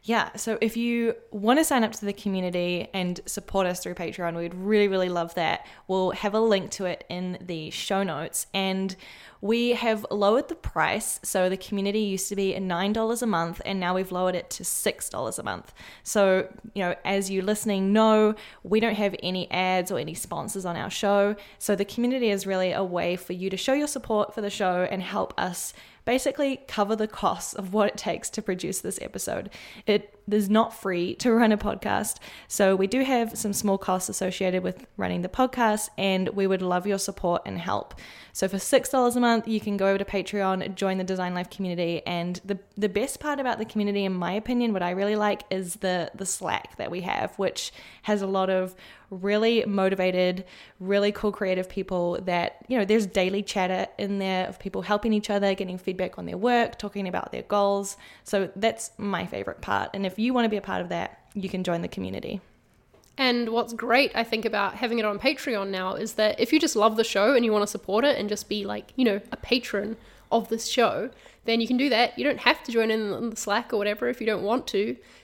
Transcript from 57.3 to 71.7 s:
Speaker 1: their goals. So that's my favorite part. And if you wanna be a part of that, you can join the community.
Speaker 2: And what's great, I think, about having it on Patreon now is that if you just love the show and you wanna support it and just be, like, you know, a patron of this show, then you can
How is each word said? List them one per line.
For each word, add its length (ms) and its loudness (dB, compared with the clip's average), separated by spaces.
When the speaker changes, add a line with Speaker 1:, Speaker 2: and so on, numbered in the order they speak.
Speaker 1:
their 120 -6
goals. 540 2
So 320 0
that's 420 0
my 280 -2
favorite 340 -8
part. 340 0
And 100 -2
if 140 -4
you 160 2
wanna 140 4
be 80 0
a 60 -2
part 180 -4
of 80 -6
that, 320 -4
you 140 -4
can 140 -4
join 200 0
the 60 -6
community. 520 -6
Speaker 2:
And 340 2
what's 220 -2
great, 440 4
I 80 2
think, 200 -2
about 300 0
having 240 -2
it 60 0
on 160 -2
Patreon 500 0
now 240 -2
is 200 -6
that 260 2
if 120 2
you 60 6
just 160 4
love 220 6
the 80 4
show 300 4
and 100 6
you 80 2
wanna 160 2
support 360 0
it 140 4
and 100 -4
just 200 -6
be, 160 -2
like, 320 -8
you 80 4
know, 160 4
a 60 -8
patron 600 -2
of 160 2
this 180 -4
show, 440 2
then 160 2
you 80 0
can 80 2